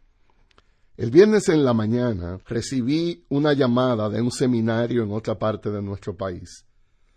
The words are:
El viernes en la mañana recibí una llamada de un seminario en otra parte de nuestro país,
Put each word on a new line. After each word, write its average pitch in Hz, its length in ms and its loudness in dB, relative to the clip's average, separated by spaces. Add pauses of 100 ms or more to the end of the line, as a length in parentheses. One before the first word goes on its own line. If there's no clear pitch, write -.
(960)
El 113 140 -6
viernes 202 380 6
en 156 160 4
la 123 80 4
mañana 107 720 -2
recibí 135 800 -4
una 147 240 2
llamada 123 560 2
de 110 120 -4
un 120 120 -2
seminario 117 720 0
en 101 80 -6
otra 107 260 -6
parte 107 320 -4
de 104 120 -6
nuestro 98 340 -8
país, 90 500 -12 (500)